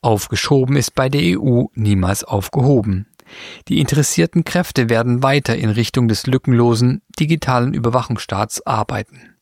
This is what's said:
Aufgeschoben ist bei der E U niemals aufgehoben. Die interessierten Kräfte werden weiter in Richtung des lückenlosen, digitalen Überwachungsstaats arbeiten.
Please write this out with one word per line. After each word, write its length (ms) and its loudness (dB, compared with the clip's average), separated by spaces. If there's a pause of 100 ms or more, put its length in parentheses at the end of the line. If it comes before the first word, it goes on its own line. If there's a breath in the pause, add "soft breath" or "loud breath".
Aufgeschoben 720 0
ist 180 0
bei 160 0
der 140 0
E 120 2
U 380 0
niemals 500 0
aufgehoben. 840 0 (600 loud breath)
Die 120 0
interessierten 640 0
Kräfte 460 -2
werden 340 2
weiter 320 0
in 160 -2
Richtung 360 0
des 200 -2
lückenlosen, 720 2 (180)
digitalen 540 0
Überwachungsstaats 960 -4
arbeiten. 640 -6 (100)